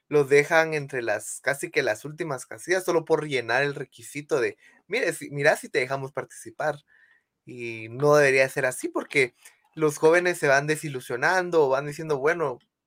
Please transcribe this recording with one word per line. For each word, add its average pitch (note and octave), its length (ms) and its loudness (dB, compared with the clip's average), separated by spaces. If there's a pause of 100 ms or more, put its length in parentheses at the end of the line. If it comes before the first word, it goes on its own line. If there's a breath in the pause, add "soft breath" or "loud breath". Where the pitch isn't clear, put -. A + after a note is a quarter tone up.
los D3 200 2
dejan D#3 460 4
entre C#3 280 -4
las, G#2+ 380 -4
casi C#3 300 -4
que D3+ 120 0
las A2 220 -2
últimas D#3 420 -8
casillas, F3+ 380 -4
solo E3 220 0
por D#3 200 0
llenar B2 360 0
el C#3+ 120 -2
requisito C#3+ 640 -6
de, G#2 180 -2 (300 soft breath)
"Mire, G3 260 -2
si, - 160 -14
mira C#3+ 260 2
si - 140 -14
te D3+ 100 -2
dejamos C3+ 320 -6
participar". C3+ 640 -8 (680 soft breath)
Y A#2 440 -12
no D3 260 4
debería C3+ 320 4
ser C3+ 180 -2
así, B2+ 220 -6
porque C#3+ 460 -2 (400 soft breath)
los D3+ 240 0
jóvenes F3 400 4
se D3+ 100 0
van C#3+ 180 4
desilusionando D3+ 1000 0
o C3 40 0
van C#3 160 0
diciendo, D3 320 -4
"Bueno, D3 400 -2 (280)